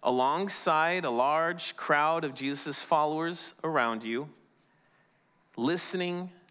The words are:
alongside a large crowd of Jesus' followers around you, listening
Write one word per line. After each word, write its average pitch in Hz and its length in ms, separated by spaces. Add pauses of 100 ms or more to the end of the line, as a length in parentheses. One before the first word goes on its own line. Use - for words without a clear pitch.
alongside 165 1000
a 139 60
large 156 640
crowd 156 480
of 147 100
Jesus' 139 480
followers 160 720 (100)
around 117 400
you, 120 240 (1300)
listening 180 760 (200)